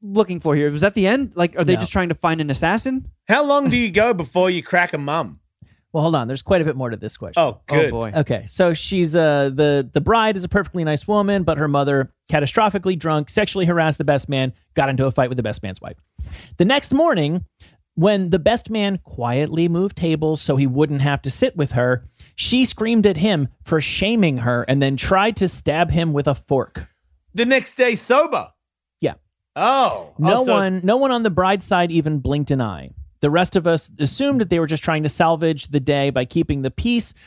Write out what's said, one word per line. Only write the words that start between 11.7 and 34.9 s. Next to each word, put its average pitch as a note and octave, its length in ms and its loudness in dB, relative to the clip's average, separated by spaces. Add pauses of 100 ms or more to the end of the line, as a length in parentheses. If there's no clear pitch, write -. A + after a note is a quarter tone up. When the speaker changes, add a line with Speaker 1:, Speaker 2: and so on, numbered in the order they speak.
Speaker 2:
catastrophically F#3+ 680 0
drunk, D3+ 300 -2
sexually F3 360 -2
harassed E3 320 2
the D#3 60 -4
best C#3 260 -4
man, C3 220 -2 (220)
got C#3 160 0
into C3+ 160 0
a C3+ 60 0
fight B2+ 180 0
with B2 80 -6
the A#2+ 60 -2
best G#2+ 200 -6
man's F#2+ 180 -10
wife. - 140 -14 (640)
The F3 80 4
next C#4 280 0
morning, F#3 520 2 (500)
when F#3+ 340 2
the F3+ 100 2
best G#3+ 300 0
man G3+ 360 -2
quietly D3 640 -2
moved F3+ 260 -2
tables D#3 460 0
so C#3 160 0
he C#3 100 4
wouldn't C#3 340 0
have C#3+ 200 0
to C3+ 100 -6
sit - 240 0
with D3 160 -2
her, B2 320 0 (320)
she B3+ 300 0
screamed A3 420 2
at F#3+ 80 0
him D#3 320 0 (160)
for D#3+ 160 0
shaming F#3 600 0
her A#2+ 240 0
and C#3 200 0
then C3+ 140 0
tried G3 400 2
to F#3+ 100 0
stab D#3+ 440 -2
him E3 200 0
with C#3+ 160 -2
a C#3 80 2
fork. - 540 -4 (440)
Speaker 3:
The A#3 120 0
next C4 300 0
day B3 200 2
sober? C4 540 0 (500)
Speaker 2:
Yeah. D3 140 -2 (420)
Speaker 3:
Oh. F3 640 0
Speaker 2:
No F#3+ 220 4
Speaker 3:
Oh, C4 40 0
so A#3 100 2
Speaker 2:
one, F#3+ 280 0
no G#3 140 4
one C4+ 140 2
on A#3+ 120 0
the A3 60 2
bride's F#3 360 0
side F3 240 0
even D#3 300 0
blinked C#3 320 -2
an C3+ 80 0
eye. E2+ 320 -6 (300)
The D3 100 2
rest F3 240 2
of E3+ 100 0
us E3 320 0
assumed C4 440 0
that F3+ 100 -2
they E3+ 80 2
were D#3+ 80 0
just D3+ 160 -4
trying D#3 200 0